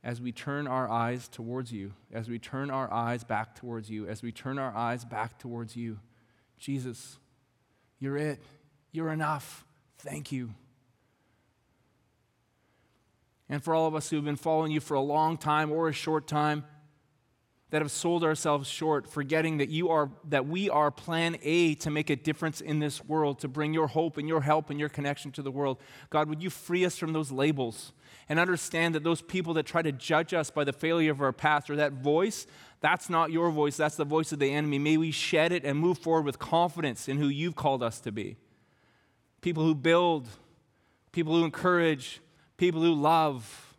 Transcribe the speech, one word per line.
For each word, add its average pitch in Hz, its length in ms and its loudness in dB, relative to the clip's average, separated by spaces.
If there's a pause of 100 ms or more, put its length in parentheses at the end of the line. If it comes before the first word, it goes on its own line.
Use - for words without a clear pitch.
as 120 160 -8
we 123 100 -8
turn 143 380 -6
our 127 200 -2
eyes 117 380 -2
towards 120 460 -8
you, 101 200 -10 (200)
as 113 160 -8
we 120 100 -6
turn 135 320 -8
our 135 220 -4
eyes 117 320 -2
back 110 320 -6
towards 113 340 -10
you, 107 160 -8
as 104 160 -10
we 120 80 -8
turn 135 260 -8
our 135 160 -4
eyes 117 320 -4
back 113 320 -8
towards 117 380 -12
you. 113 240 -8 (600)
Jesus, 127 600 -8 (800)
you're 139 180 -4
it. 151 240 -4 (520)
You're 160 180 -4
enough. 156 540 -4 (340)
Thank - 320 -12
you. 123 240 -6 (3000)
And 143 160 -4
for 165 100 2
all 160 140 4
of 156 80 -2
us 151 120 -4
who 160 80 0
have 147 80 0
been 147 120 -2
following 160 340 0
you 151 100 0
for 151 140 -6
a 139 60 4
long 156 360 2
time 151 360 0
or 160 160 2
a 156 40 0
short 156 360 -2
time, 151 360 0 (1040)
that 156 120 2
have 147 80 -2
sold 170 320 0
ourselves 147 460 2
short, 160 420 0
forgetting 156 480 0
that 143 100 2
you 165 200 0
are, 156 200 4 (200)
that 139 180 2
we 185 240 0
are 147 220 4
plan 165 500 -2
A 165 320 4
to 156 160 -4
make 151 200 0
a 143 60 4
difference 156 440 -2
in 151 180 -2
this 151 260 -2
world, 147 360 0
to 147 80 -6
bring 151 260 -2
your 160 140 2
hope 156 300 0
and 151 100 -4
your 160 120 2
help 151 300 2
and 147 80 -4
your 147 100 -2
connection 143 440 -4
to 143 100 -10
the 139 80 -6
world. 135 280 -2 (300)
God, 151 200 2
would 156 120 -4
you 180 80 -4
free 180 360 0
us 180 120 0
from 160 160 -4
those 156 200 -2
labels 135 600 0 (360)
and 151 100 0
understand 170 560 2
that 156 80 0
those 165 180 2
people 170 340 -4
that 160 120 0
try 170 160 0
to 160 80 0
judge 156 420 0
us 165 160 0
by 151 140 -2
the 139 100 0
failure 165 380 2
of 139 100 -2
our 135 120 2
past 151 360 2
or 147 60 -4
that 147 180 2
voice, 151 540 2 (340)
that's 170 300 2
not 165 220 2
your 165 180 4
voice, 147 260 2
that's 151 200 0
the 156 80 0
voice 156 260 0
of 151 80 -4
the 139 140 2
enemy. 147 260 0
May 151 180 4
we 160 140 2
shed 160 400 2
it 175 140 -2
and 139 120 0
move 170 220 2
forward 160 260 2
with 139 140 -4
confidence 165 680 0
in 135 100 0
who 147 80 2
you've 147 300 -2
called 135 260 0
us 117 200 -4
to 120 100 -6
be. 104 240 -6 (1040)
People 160 240 0
who 160 100 6
build, 165 540 4 (840)
people 165 260 0
who 165 80 6
encourage, 165 760 0 (360)
people 175 240 2
who 165 140 6
love 151 720 2 (140)